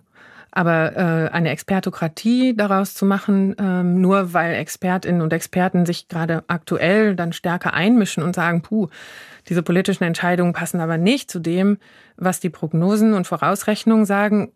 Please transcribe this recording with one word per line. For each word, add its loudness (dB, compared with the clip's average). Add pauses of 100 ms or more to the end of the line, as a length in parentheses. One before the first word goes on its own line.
(520)
Aber, 0
äh, 0
eine 0
Expertokratie -2
daraus 0
zu -6
machen, 2
ähm, 0
nur 2
weil 0
Expertinnen -2
und 0
Experten 0
sich -6
gerade -4
aktuell 0
dann -4
stärker -4
einmischen 2
und -2
sagen, 0
„Puh, -2 (600)
diese 0
politischen 0
Entscheidungen 0
passen -4
aber -2
nicht 0
zu -8
dem, 0 (360)
was -2
die -4
Prognosen 0
und -2
Vorausrechnungen 0
sagen 0